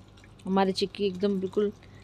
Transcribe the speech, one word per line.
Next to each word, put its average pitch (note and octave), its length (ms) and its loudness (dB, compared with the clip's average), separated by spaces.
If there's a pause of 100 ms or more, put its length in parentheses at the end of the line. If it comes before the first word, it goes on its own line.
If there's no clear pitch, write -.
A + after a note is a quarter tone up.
(460)
हमारी F#3+ 260 2
चिक्की G3 340 -2
एकदम G3 340 0
बिल्कुल, G3+ 320 0 (320)